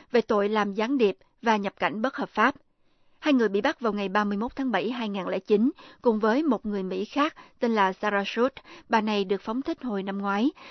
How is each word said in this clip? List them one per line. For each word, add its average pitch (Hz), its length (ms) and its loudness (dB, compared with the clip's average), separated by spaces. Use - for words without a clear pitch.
về 240 80 4
tội 208 280 2
làm 208 260 0
gián 226 240 0
điệp 202 180 4
và 220 140 2
nhập 202 220 -4
cảnh 185 240 -2
bất 262 140 -2
hợp 220 120 -6
pháp. 226 260 2
Hai 302 160 2
người 233 140 4
bị 196 120 0
bắt 285 200 -2
vào 226 120 0
ngày 202 160 -4
ba 208 160 0
mươi 202 140 -2
mốt 233 180 -6
tháng 269 140 -2
bảy 196 200 0
hai 240 180 -6
ngàn 196 200 -4
lẻ 180 100 -2
chín, 214 320 4
cùng 220 160 2
với 226 240 2
một 254 240 0
người 208 160 -4
Mỹ 185 220 -4
khác 285 300 -2
tên 240 160 0
là 190 180 2
Sarah 202 360 -2
Schutt. 247 260 0
Bà 226 120 2
này 214 240 0
được 190 160 -2
phóng 233 220 -4
thích - 200 -8
hồi 208 200 -4
năm 196 160 -6
ngoái, 202 320 0